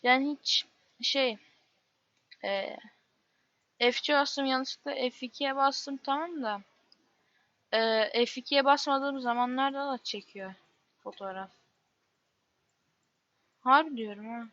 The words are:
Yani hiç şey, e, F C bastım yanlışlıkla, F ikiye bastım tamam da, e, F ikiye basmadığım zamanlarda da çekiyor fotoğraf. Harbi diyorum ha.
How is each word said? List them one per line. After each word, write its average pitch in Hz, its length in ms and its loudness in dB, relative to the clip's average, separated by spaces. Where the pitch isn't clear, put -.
Yani 269 380 4
hiç - 260 0
şey, 247 360 0
e, 196 320 -4
F 240 140 4
C - 220 0
bastım 277 320 2
yanlışlıkla, 262 480 -2
F 254 320 -4
ikiye 269 300 -4
bastım 277 400 0
tamam 302 460 -4
da, 208 200 -4
e, 226 540 2
F - 140 -10
ikiye 277 240 2
basmadığım 277 560 2
zamanlarda 262 720 -2
da 240 60 -4
çekiyor 196 560 -12
fotoğraf. 190 480 -10
Harbi 285 360 4
diyorum 214 320 -8
ha. 233 240 -10